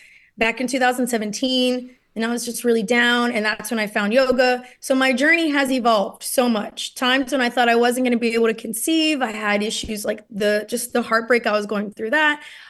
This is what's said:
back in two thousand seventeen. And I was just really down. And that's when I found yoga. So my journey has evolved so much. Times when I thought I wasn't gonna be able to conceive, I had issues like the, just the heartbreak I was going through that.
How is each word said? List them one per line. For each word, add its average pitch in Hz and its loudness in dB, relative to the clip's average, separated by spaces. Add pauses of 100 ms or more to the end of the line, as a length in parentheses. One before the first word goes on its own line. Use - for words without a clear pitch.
(380)
back 226 -2
in 254 -2
two 254 -2
thousand 247 0
seventeen. 247 -2 (180)
And 226 -2
I - 0
was 240 -4
just 233 -8
really 233 2
down. 240 2
And 220 -2
that's 214 -4
when 226 -2
I 208 -2
found 208 -2
yoga. 254 2 (180)
So - -2
my 262 2
journey 320 2
has 277 0
evolved 226 0
so - 0
much. - -4
Times 262 0
when 269 2
I 240 2
thought 240 2
I 233 4
wasn't 240 2
gonna 240 2
be 226 0
able 226 2
to 220 0
conceive, 311 -2
I 220 -2
had 208 -2
issues 214 -6
like 214 -6
the, 208 -2
just - -6
the 240 0
heartbreak 233 0
I 214 0
was 208 0
going 208 -4
through 220 -8
that. 294 2 (280)